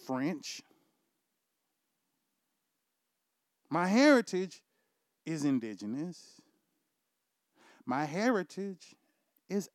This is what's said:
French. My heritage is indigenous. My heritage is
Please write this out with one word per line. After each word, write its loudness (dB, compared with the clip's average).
French. -4
My 0
heritage 4
is -4
indigenous. -4
My -2
heritage -4
is -4